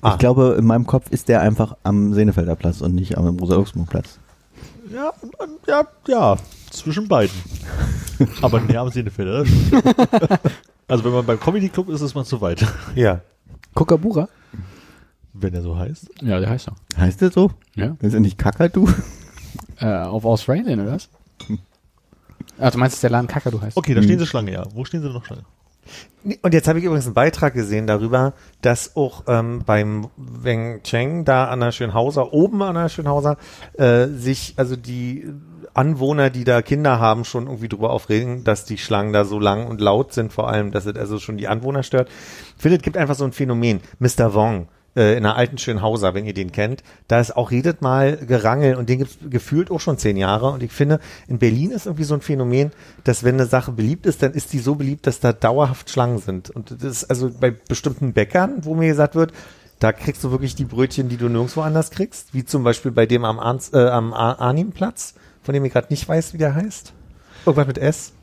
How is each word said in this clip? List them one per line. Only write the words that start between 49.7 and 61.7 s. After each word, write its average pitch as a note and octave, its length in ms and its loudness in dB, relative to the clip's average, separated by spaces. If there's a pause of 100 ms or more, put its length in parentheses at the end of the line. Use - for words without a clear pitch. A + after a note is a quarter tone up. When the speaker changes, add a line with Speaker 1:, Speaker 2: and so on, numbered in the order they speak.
Speaker 1:
auch E3+ 100 -4
schon D3 180 -2
zehn G#2 180 0
Jahre. G2+ 340 0
Und C3+ 120 -6
ich A#2 100 -8
finde, D3+ 260 2 (300)
in B2 100 -4
Berlin B2+ 340 2
ist A3+ 120 -8
irgendwie D#3+ 200 -4
so D3 100 -2
ein C#3+ 80 -4
Phänomen, C3+ 480 0 (340)
dass A#2+ 180 2
wenn B2 120 4
eine C3 100 4
Sache B2+ 280 0
beliebt A#2 340 -2
ist, - 160 0
dann C#3 100 2
ist - 220 -8
die C#3 60 0
so C3+ 160 0
beliebt, C#3+ 300 -4
dass B2+ 140 -2
da A#2+ 140 4
dauerhaft B2+ 560 0
Schlangen A#2+ 300 0
sind. F#2 280 -8
Und - 220 -14
das B2 320 -8
ist - 20 -8
also B2+ 340 -2
bei B2+ 120 2
bestimmten B2+ 640 -4
Bäckern, F3+ 500 0
wo D#3 100 -4
mir E3 140 2
gesagt D3 260 2
wird, D#3+ 200 2 (440)
da A2 140 2
kriegst - 320 -6
du C3 60 -2
wirklich C3 240 -4
die C#3 100 -4
Brötchen, B2 460 0
die A#2+ 80 -6
du A#2+ 100 -2
nirgendwo A#2+ 320 -2
anders D#3 300 0